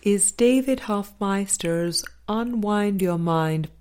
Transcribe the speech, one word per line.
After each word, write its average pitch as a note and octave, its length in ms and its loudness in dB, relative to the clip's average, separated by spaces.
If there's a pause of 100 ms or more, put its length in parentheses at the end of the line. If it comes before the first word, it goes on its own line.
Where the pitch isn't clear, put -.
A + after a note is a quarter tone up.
is G3+ 300 2
David C4 480 2
Hoffmeister's G3 1200 -2 (240)
Unwind G#3 760 0
Your F3 160 2
Mind D#3+ 520 0 (120)